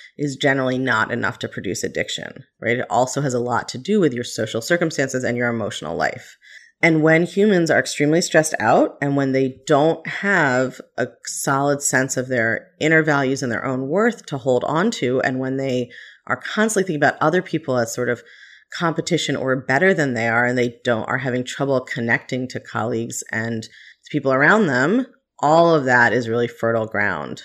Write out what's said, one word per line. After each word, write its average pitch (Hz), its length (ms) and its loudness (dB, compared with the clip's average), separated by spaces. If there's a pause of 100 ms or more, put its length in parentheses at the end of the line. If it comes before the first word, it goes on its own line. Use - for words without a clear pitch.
(160)
is 143 200 -4
generally 131 420 0
not 120 340 0
enough 113 280 -4
to 110 80 -6
produce - 360 -6
addiction, - 600 -6 (180)
right? 117 160 -2
It 123 100 -6
also 131 340 0
has 139 120 -2
a 123 60 -2
lot 117 300 -2
to 123 100 -10
do 196 200 0
with 151 140 4
your 120 100 -6
social 113 380 -6
circumstances 156 640 -2
and 120 120 -2
your 120 140 0
emotional 95 460 -6
life. - 420 -4 (460)
And 160 180 4
when 160 220 6
humans 180 480 2
are 135 80 4
extremely 147 420 2
stressed 156 380 2
out 175 420 2
and 139 140 0
when 139 160 0
they 131 340 0
don't 156 400 2
have 135 720 0 (180)
a 123 100 -2 (180)
solid 143 560 0
sense 135 340 0
of 127 120 -4
their 113 400 -2 (120)
inner 160 220 4
values 139 400 0
and 127 100 -4
their - 140 -4
own 135 220 -4
worth 214 400 0
to 143 100 -6
hold 123 280 0
on 175 260 0
to, 131 300 -2
and 127 180 -2
when 131 180 -4
they 127 320 -2 (380)
are 123 80 -2
constantly 214 480 -2
thinking 151 200 -2
about 135 160 2
other 156 220 2
people 147 360 -2
as 120 140 0
sort 123 180 -2
of 120 120 -2 (560)
competition 160 580 -2
or 131 200 0
better 139 380 2
than 143 200 0
they 117 140 -2
are, 117 180 2
and 123 120 0
they 120 260 0
don't, 113 220 0
are 127 140 -2
having 127 240 -2
trouble 139 380 -2
connecting 123 680 -4
to - 100 -10
colleagues 117 720 -6
and 113 320 -4
to - 60 -16 (420)
people 135 220 0
around 170 340 4
them, 156 400 0 (320)
all 165 340 6
of 147 120 2
that 120 280 6
is 117 160 0
really 117 180 0
fertile 113 380 -2
ground 95 600 -4